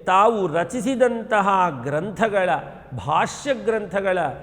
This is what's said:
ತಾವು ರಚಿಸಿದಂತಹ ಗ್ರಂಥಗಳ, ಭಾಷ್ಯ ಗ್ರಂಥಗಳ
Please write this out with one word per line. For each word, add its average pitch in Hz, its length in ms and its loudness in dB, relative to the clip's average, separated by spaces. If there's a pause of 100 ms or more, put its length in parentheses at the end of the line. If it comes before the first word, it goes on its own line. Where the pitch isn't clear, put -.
ತಾವು 196 440 4
ರಚಿಸಿದಂತಹ 196 1400 0
ಗ್ರಂಥಗಳ, 185 640 0 (580)
ಭಾಷ್ಯ 196 460 0
ಗ್ರಂಥಗಳ 202 640 -2 (260)